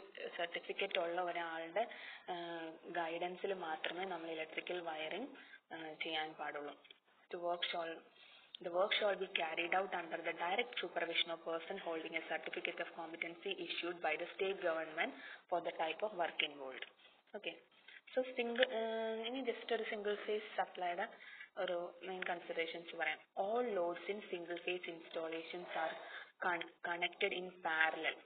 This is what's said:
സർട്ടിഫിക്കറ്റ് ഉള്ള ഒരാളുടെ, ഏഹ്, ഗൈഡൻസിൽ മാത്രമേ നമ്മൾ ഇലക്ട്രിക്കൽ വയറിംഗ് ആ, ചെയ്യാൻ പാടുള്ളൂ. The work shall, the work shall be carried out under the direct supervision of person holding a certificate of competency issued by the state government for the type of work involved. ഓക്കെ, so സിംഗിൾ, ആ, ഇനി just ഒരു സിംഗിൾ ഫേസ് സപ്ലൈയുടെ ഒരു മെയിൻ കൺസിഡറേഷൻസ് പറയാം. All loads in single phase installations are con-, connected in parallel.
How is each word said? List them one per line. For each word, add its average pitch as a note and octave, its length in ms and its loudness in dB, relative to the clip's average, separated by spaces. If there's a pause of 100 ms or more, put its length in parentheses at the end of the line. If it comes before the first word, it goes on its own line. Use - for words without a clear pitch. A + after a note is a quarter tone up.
(320)
സർട്ടിഫിക്കറ്റ് F#3+ 640 0
ഉള്ള E3+ 240 4
ഒരാളുടെ, E3+ 640 0 (440)
ഏഹ്, E3+ 400 -4 (240)
ഗൈഡൻസിൽ F3 640 0
മാത്രമേ E3+ 500 -2
നമ്മൾ E3 260 -2
ഇലക്ട്രിക്കൽ E3 500 -2
വയറിംഗ് D#3+ 500 -2 (400)
ആ, E3 80 -6 (160)
ചെയ്യാൻ D#3+ 380 0
പാടുള്ളൂ. D3 420 -6 (560)
The F3+ 80 -4
work F3 260 0
shall, E3 280 0 (680)
the F3+ 100 -2
work F#3+ 220 6
shall G3+ 240 6
be F#3 180 -2
carried E3+ 400 2
out F#3+ 200 4
under E3+ 240 -2
the E3 160 -2
direct F#3+ 440 2
supervision E3+ 520 2
of E3 140 -4
person E3 340 -2
holding E3 380 -2
a D#3+ 100 -2
certificate E3+ 540 -2
of E3+ 140 -4
competency E3+ 640 -4
issued E3+ 420 -2
by D#3 160 2
the E3+ 120 -4
state G3 340 0
government D#3+ 500 2 (340)
for F3 140 2
the E3 120 0
type D#3+ 300 0
of G#3+ 120 2
work D#3+ 280 2
involved. C#3 420 -4 (500)
ഓക്കെ, F3 180 -6 (560)
so C4 220 4
സിംഗിൾ, A#3 420 4
ആ, A3 100 2 (400)
ഇനി B3 200 -2
just A#3 300 0
ഒരു A3 100 4
സിംഗിൾ G#3 340 2
ഫേസ് G#3+ 380 0
സപ്ലൈയുടെ F3+ 520 0 (500)
ഒരു F3+ 200 2 (260)
മെയിൻ F#3 200 -4
കൺസിഡറേഷൻസ് E3+ 760 0
പറയാം. D#3 240 2 (160)
All A3+ 360 4
loads F3 340 4
in G#3 180 0
single E3+ 340 -2
phase F3+ 280 0
installations E3 920 -4
are E3 180 2 (500)
con-, E3+ 220 4
connected F3+ 680 0
in F3+ 100 0
parallel. D#3+ 800 4